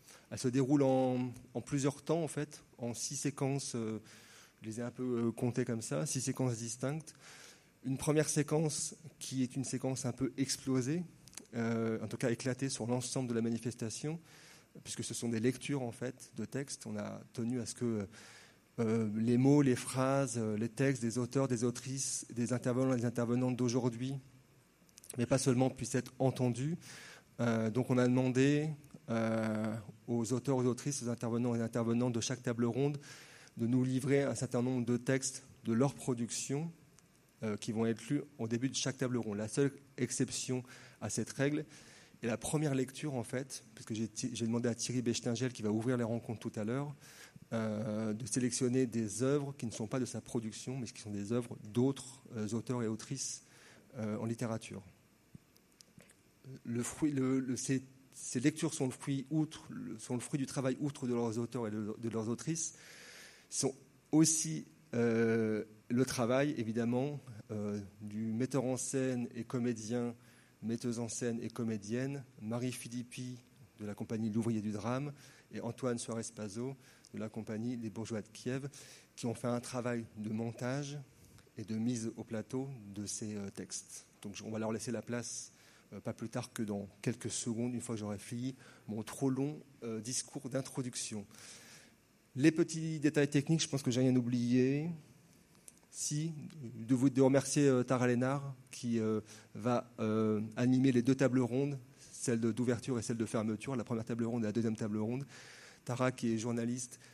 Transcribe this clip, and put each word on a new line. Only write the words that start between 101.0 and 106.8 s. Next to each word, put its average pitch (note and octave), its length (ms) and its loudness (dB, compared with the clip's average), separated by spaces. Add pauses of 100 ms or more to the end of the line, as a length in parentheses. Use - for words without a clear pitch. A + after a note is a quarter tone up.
deux C3+ 100 6
tables C3 280 4
rondes, C3+ 360 0 (340)
celle A#2 280 0
de, A2+ 120 4
d'ouverture A#2+ 460 0
et A2 60 -2
celle A#2 140 -2
de A2+ 100 0
fermeture, A2 480 -2
la A2 80 -2
première A2+ 200 -2
table A#2 200 -2
ronde A#2 180 0
et G#2+ 60 2
la G#2+ 40 0
deuxième A2 240 2
table G#2+ 220 -2
ronde. A#2+ 300 -2 (580)
Tara, B2+ 260 2
qui A#2+ 220 0
est A2+ 60 0
journaliste A#2+ 600 -2 (140)